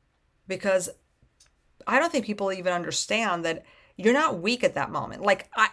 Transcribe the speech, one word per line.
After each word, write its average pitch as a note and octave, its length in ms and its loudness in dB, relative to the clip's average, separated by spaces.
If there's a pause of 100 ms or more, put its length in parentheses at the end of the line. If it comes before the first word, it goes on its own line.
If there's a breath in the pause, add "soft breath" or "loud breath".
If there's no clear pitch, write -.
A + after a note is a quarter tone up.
(480)
Because F#3+ 420 0 (1000)
I A#3 120 4
don't E4 120 2
think A#3+ 140 0
people G3+ 260 -2
even F3+ 220 -2
understand F3 720 -2
that E3 200 -4 (320 soft breath)
you're G#3+ 160 4
not C#4 260 2
weak A3+ 240 -2
at - 120 2
that C#3+ 160 -4
moment. A#2 320 -6
Like, G3 320 2
I, A3 180 4